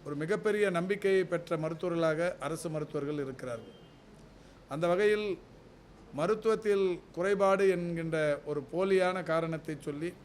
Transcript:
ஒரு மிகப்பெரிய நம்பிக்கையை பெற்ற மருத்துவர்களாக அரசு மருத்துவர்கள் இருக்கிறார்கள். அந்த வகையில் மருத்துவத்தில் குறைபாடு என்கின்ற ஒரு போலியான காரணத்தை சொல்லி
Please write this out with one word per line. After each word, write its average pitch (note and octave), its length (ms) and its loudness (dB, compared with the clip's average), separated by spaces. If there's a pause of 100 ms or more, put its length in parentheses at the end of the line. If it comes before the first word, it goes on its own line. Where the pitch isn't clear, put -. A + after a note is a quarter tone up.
ஒரு C#3+ 180 -8
மிகப்பெரிய G#3 420 0 (120)
நம்பிக்கையை F#3+ 560 2
பெற்ற E3+ 320 -2
மருத்துவர்களாக E3 680 0 (160)
அரசு D#3+ 280 -6
மருத்துவர்கள் D3 500 -4
இருக்கிறார்கள். B2+ 500 -10 (1000)
அந்த D#3+ 180 -2
வகையில் G#3 340 4 (920)
மருத்துவத்தில் G#3+ 680 2 (300)
குறைபாடு G3 480 4 (100)
என்கின்ற E3+ 420 -2 (340)
ஒரு D3 100 -2 (120)
போலியான F#3 440 2 (160)
காரணத்தை D#3+ 420 -2 (140)
சொல்லி D3+ 220 -6 (140)